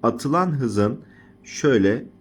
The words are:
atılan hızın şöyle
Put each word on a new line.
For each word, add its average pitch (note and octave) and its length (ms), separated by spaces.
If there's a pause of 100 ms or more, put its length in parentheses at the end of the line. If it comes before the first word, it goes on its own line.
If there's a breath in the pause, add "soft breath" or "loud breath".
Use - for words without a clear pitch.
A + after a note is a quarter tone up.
atılan D3 580
hızın G#2 400 (440 loud breath)
şöyle A#2 600 (160)